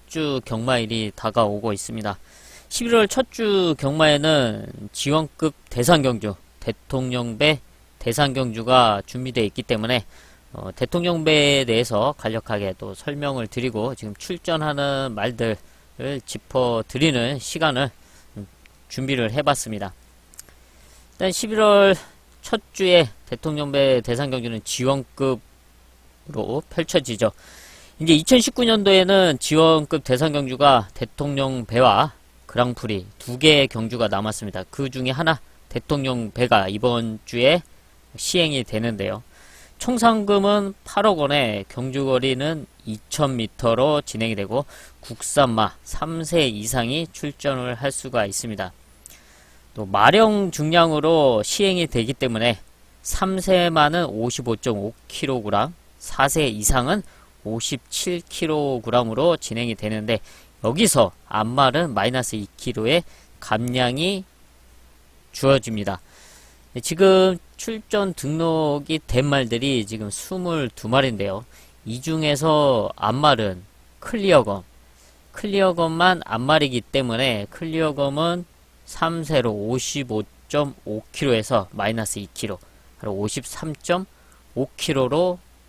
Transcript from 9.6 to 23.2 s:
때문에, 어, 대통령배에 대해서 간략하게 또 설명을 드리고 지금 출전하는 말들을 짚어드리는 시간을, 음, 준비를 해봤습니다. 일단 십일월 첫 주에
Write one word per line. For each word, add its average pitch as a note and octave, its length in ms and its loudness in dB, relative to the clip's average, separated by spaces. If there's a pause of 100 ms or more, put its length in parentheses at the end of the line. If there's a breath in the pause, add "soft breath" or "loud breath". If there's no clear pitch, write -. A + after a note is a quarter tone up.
때문에, A2+ 420 -2 (460 soft breath)
어, - 240 -14
대통령배에 D3+ 880 2
대해서 A#2 540 0
간략하게 G#2+ 580 -6
또 G2+ 160 -12
설명을 C#3+ 540 -6
드리고 A#2+ 480 -4
지금 G#2+ 200 -12
출전하는 C#3+ 1000 -4
말들을 A2+ 420 -2 (680 soft breath)
짚어드리는 B2+ 1160 0
시간을, C#3+ 500 -2 (480 soft breath)
음, G2+ 80 -12 (440)
준비를 B2+ 420 -4
해봤습니다. A2+ 600 -2 (1200 soft breath)
일단 F#3 180 -2
십일월 G#3 640 6 (480 loud breath)
첫 A3 180 -4 (120)
주에 F3 360 6 (200)